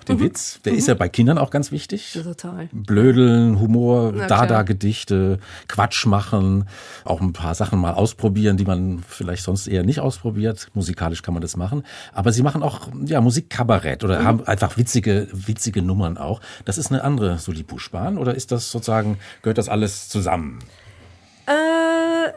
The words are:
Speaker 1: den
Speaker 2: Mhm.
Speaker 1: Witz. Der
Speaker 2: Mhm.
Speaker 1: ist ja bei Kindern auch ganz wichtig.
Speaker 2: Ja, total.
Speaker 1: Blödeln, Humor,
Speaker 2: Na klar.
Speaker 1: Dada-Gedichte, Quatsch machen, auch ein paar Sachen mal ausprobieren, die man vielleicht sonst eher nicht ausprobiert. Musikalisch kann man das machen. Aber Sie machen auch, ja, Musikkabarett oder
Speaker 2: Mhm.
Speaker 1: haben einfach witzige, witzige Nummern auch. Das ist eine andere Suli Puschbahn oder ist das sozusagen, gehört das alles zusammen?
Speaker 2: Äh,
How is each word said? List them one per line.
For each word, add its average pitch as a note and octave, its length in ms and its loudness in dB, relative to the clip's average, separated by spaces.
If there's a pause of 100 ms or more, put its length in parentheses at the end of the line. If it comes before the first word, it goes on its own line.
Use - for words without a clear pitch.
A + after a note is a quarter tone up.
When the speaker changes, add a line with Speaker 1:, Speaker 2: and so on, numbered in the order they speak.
Speaker 1:
den C4 120 0
Speaker 2:
Mhm. - 20 2
Speaker 1:
Witz. - 440 -4
Der - 80 0
Speaker 2:
Mhm. A#3 60 2
Speaker 1:
ist B3 80 2
ja B2 80 6
bei F2+ 140 -2
Kindern B2 280 4
auch C#3 140 0
ganz C#3+ 220 -2
wichtig. - 420 -10
Speaker 2:
Ja, E3 80 -6
total. F3 480 -12
Speaker 1:
Blödeln, A#2 880 6
Humor, A#2 560 4
Speaker 2:
Na G2+ 120 -2
klar. G#2+ 200 4
Speaker 1:
Dada-Gedichte, G2+ 920 0 (260)
Quatsch - 400 0
machen, G2 640 2 (360)
auch E2 160 -4
ein F#2 120 0
paar E2 240 -4
Sachen F#2+ 240 0
mal E2+ 140 0
ausprobieren, G#2 640 2
die G2 100 0
man F2+ 420 -2
vielleicht F2 340 -8
sonst G2 240 -4
eher F#2+ 160 0
nicht C#3 160 0
ausprobiert. A2 760 -4
Musikalisch E2+ 480 -4
kann F2 120 -4
man E2+ 60 -4
das E2+ 160 -8
machen. G#2 260 -4 (300)
Aber G2+ 180 0
Sie A#2+ 140 4
machen D3 180 0
auch, - 260 -6 (160)
ja, D3 160 0
Musikkabarett A2+ 840 0
oder F#2 160 2
Speaker 2:
Mhm. - 40 0
Speaker 1:
haben A2+ 200 2
einfach G2+ 320 0
witzige, G#2+ 560 0
witzige G2+ 500 -4
Nummern F2+ 360 -2
auch. F2+ 220 -6 (260)
Das A2+ 120 -4
ist C#3+ 140 -4
eine C3+ 100 0
andere G#2 360 0
Suli D#2+ 260 -8
Puschbahn B2+ 520 -8
oder B2+ 200 -2
ist B2+ 160 -6
das A#2 180 -4
sozusagen, A2 480 -2 (240)
gehört A2 160 0
das G#2 100 0
alles G#2+ 400 -2
zusammen? F2+ 520 -4 (840)
Speaker 2:
Äh, E4 920 2